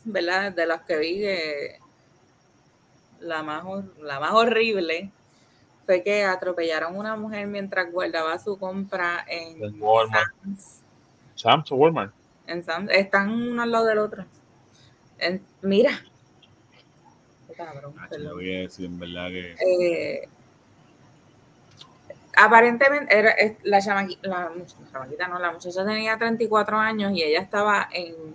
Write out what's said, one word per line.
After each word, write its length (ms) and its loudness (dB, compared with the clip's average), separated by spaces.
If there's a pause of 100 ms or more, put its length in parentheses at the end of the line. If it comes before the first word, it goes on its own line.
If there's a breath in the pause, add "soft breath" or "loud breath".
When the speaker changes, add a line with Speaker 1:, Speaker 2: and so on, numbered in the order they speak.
Speaker 1:
¿verdad? 480 0
De 120 0
las 160 0
que 160 -2
vi, 280 -2
eh, 540 -4 (1400)
la 240 -6
más 200 -6
hor-, 380 -10
la 180 -8
más 140 0
horrible 800 2 (720)
fue 160 4
que 220 2
atropellaron 720 -2
a 40 -6
una 160 -6
mujer 300 -8
mientras 460 -4
guardaba 480 -2
su 180 -6
compra 720 -4
en 360 -10
Speaker 2:
En 180 -10
Walmart. 600 4
Speaker 1:
Sam's. 380 -6 (560)
Speaker 2:
¿Sam's 360 2
o 40 -2
Walmart? 380 2 (340)
Speaker 1:
En 160 -8
Sam's. 280 -6
Están 380 2
uno 320 -2
al 100 -2
lado 140 2
del 140 2
otro. 260 -4 (920)
En, 240 -2 (180)
mira. 300 4 (1600)
Qué 60 -20
cabrón, 460 -16
Speaker 3:
Acho, 120 -18
Speaker 1:
perdón. 180 -10
Speaker 3:
yo 60 -12
voy 200 -4
a 60 -4
decir, 240 -10
en 140 -10
verdad 300 -8
que 300 -10
Speaker 1:
Eh, 680 0 (2000)
aparentemente, 840 6
era, 140 6
es, 320 2
la 160 4
chamaqui-, 420 -2
la 280 -4
much-, 260 -14 (100)
la 60 -20
chamaquita 360 -8
no, 120 -6
la 120 -2
muchacha 340 -6
tenía 320 -2
treinta 260 0
y 40 2
cuatro 300 2
años 360 0
y 100 0
ella 180 4
estaba 500 0
en, 240 -10 (200)